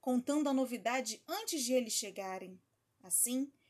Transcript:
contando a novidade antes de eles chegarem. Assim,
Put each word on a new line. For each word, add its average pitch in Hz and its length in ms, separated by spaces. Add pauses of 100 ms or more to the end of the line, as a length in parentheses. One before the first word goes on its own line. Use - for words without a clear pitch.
contando 285 480
a 277 40
novidade 247 720
antes 349 380
de 240 100
eles 240 200
chegarem. 190 680 (420)
Assim, 247 500 (180)